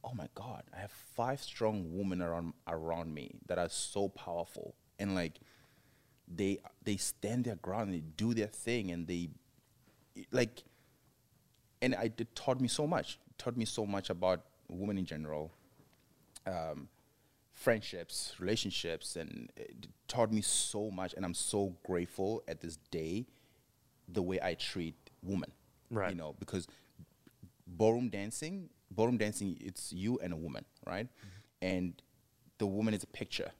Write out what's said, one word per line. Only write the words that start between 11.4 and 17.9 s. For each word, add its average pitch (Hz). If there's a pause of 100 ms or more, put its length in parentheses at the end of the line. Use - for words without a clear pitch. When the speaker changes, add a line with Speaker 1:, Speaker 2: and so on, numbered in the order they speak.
Speaker 1:
and 127
I, 101 (120)
it -
taught 127
me 127
so 151
much. - (100)
It -
taught 120
me 120
so 107
much 98
about 90 (260)
women 98
in 92
general, 78 (960)
um, 80 (680)
friendships, -